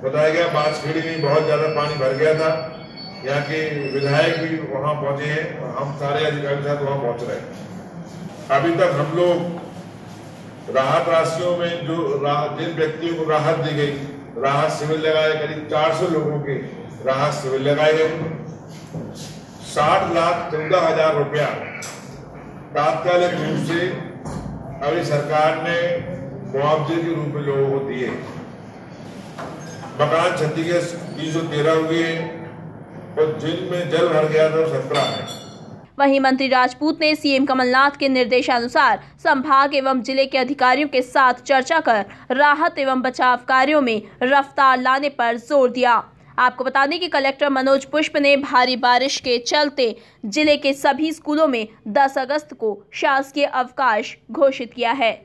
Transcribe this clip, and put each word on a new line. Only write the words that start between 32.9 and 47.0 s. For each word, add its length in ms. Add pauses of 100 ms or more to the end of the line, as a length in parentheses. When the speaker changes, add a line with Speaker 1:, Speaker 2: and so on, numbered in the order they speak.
Speaker 1:
और 220
जिनमें 500
जल 180
भर 200
गया 220
था, 180
सत्रह 340
है। 400 (580)
Speaker 2:
वहीं 200
मंत्री 280
राजपूत 540
ने 140
सीएम 300
कमलनाथ 540
के 100
निर्देशानुसार 920 (160)
संभाग 560
एवं 260
जिले 240
के 120
अधिकारियों 500
के 140
साथ 320
चर्चा 460
कर 260 (260)
राहत 480
एवं 220
बचाव 360 (100)
कार्यों 340
में 200 (220)
रफ्तार 580
लाने 280
पर 280
जोर 320
दिया। 340 (360)
आपको 240
बता 220
दें 140
कि 80